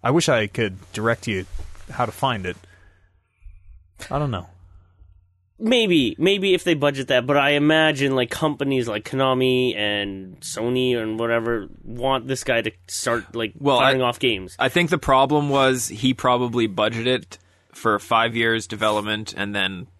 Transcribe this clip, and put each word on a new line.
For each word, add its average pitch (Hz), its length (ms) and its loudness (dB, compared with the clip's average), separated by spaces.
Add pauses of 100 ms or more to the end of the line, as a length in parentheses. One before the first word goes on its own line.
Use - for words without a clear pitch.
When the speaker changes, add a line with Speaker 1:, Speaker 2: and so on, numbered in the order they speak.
Speaker 1:
I 120 100 0
wish 165 180 2
I 113 160 2
could 98 320 -4 (160)
direct 113 340 -2
you 95 160 -4 (460)
how - 160 -2
to 110 60 -8
find 113 340 -4
it. 90 100 -6 (1500)
I 135 80 -2
don't 147 120 -2
know. 87 160 -6 (1120)
Speaker 2:
Maybe, 214 600 2
maybe 190 360 2
if 175 100 -2
they 175 100 2
budget 139 340 -2
that, 123 160 2
but 143 120 2
I 143 140 2
imagine, 147 680 2
like, 123 140 0
companies 139 580 -2
like 107 160 -4
Konami 127 720 2
and 101 640 -4
Sony 123 560 -2
and 110 240 -4
whatever 117 480 -2 (160)
want 123 420 -4
this 131 160 -4
guy 117 200 0
to 110 100 -4 (160)
start, - 480 -4
like, 113 240 -4
Speaker 3:
Well, 139 180 4
Speaker 2:
firing 131 240 4
Speaker 3:
I, 123 40 2
Speaker 2:
off 120 120 -2
games. 95 400 -4
Speaker 3:
I 131 120 2
think 175 200 2
the 175 80 0
problem 139 520 4
was 131 360 2
he 127 280 0
probably 123 520 2
budgeted 113 720 -2 (340)
for 104 280 0
five 117 340 0
years 113 320 0
development 107 680 -2
and 101 180 -6
then 95 320 -4 (140)